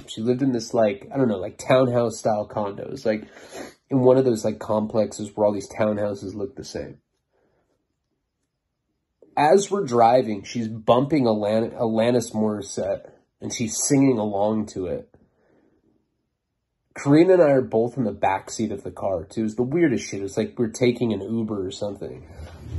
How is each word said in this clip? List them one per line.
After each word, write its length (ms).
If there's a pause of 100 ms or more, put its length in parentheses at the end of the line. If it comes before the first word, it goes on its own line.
She 140
lived 220
in 100
this, 200
like, 400
I 40
don't 100
know, 120
like, 200
townhouse 600
style 280
condo. 460
It's 120
like 200 (680)
in 100
one 160
of 80
those, 200
like, 160
complexes 760
where 100
all 80
these 160
townhouses 680
look 180
the 100
same. 340 (2500)
As 360
we're 140
driving, 580
she's 240
bumping 580
Alan-, 460
Alanis 600
Morissette, 760 (300)
and 120
she's 240
singing 420
along 480
to 200
it. 260 (1800)
Karina 400
and 80
I 80
are 100
both 380
in 60
the 80
back 360
seat 240
of 100
the 80
car, 340
too. 200
It's 100
the 80
weirdest 460
shit. 140
It's 160
like 200
we're 100
taking 440
an 80
Uber 460
or 40
something. 560 (520)